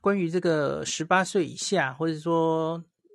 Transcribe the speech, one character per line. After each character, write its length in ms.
关 180
于 100
这 120
个 420
十 220
八 180
岁 240
以 80
下， 380
或 120
者 140
说 640